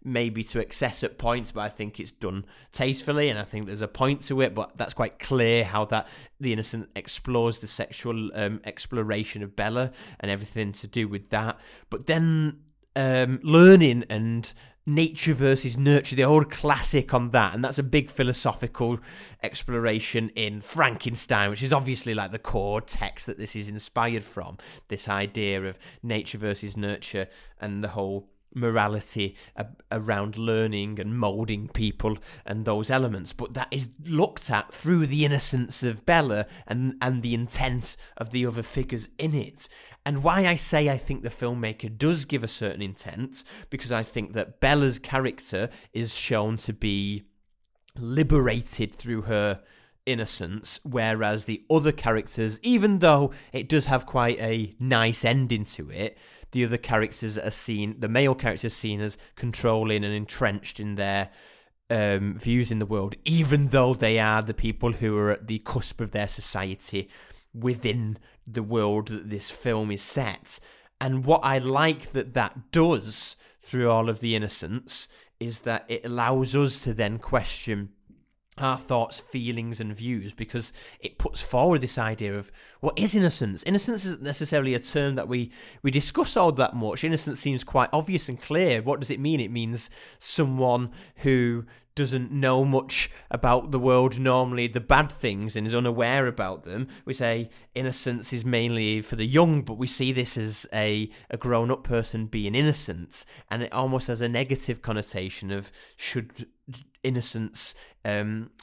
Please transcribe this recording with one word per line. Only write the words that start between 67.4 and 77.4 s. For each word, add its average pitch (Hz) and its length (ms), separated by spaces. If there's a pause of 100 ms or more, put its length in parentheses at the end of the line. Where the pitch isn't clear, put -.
within 117 640 (320)
the 110 140
world 107 460
that 104 200
this 101 200
film 110 420
is 98 100
set. - 560 (440)
And 131 240
what 160 180
I 135 140
like 139 560
that 127 200
that 113 380
does 147 640 (260)
through 123 280
all 113 200
of 110 120
the 113 160
innocence 107 720 (280)
is 117 240
that 117 280
it 117 160
allows 123 500
us 139 280
to 120 100
then 107 240
question 110 720 (680)